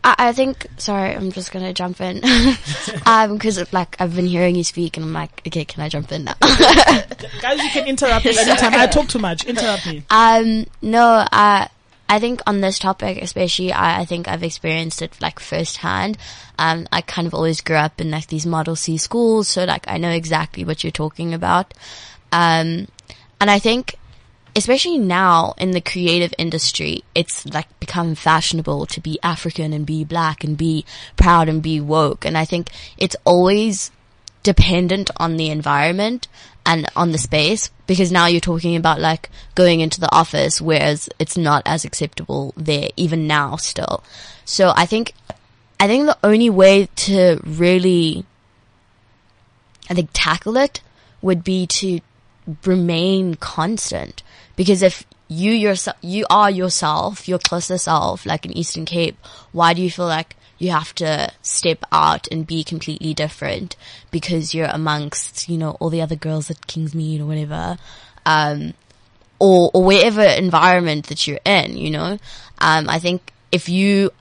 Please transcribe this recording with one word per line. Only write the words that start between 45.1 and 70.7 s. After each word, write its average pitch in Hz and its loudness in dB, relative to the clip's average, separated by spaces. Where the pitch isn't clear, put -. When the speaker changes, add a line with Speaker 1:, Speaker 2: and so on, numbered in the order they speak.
Speaker 1:
I 202 4
think 262 2
the 294 2
only 220 6
way 190 8
to 185 4
really, 175 2
I 180 -4
think, 175 -2
tackle 190 -2
it 277 0
would 180 0
be 185 -2
to 185 -4
remain 185 0
constant. - -6
Because 185 2
if 185 2
you 180 -2
yourse-, 208 0
you 190 -4
are 202 4
yourself, 180 -2
your 180 -2
closer 175 -4
self, 175 -2
like, 160 -6
in - -10
Eastern 160 -8
Cape, 165 -4
why 170 2
do 175 -2
you 180 -2
feel 175 -6
like 165 -6
you 180 -4
have 156 -2
to 151 -4
step - -2
out 156 2
and 160 -6
be 160 -6
completely 160 -8
different 151 -8
because 160 -4
you're 160 -4
amongst, 151 -6
you 170 -4
know, 160 -4
all 160 -2
the 165 -2
other 160 -4
girls 156 -6
at 160 -10
Kingsmead 156 -6
or 147 -6
whatever, 156 -6
um, 151 0
or, 185 6
or 185 6
wherever 208 6
environment 170 4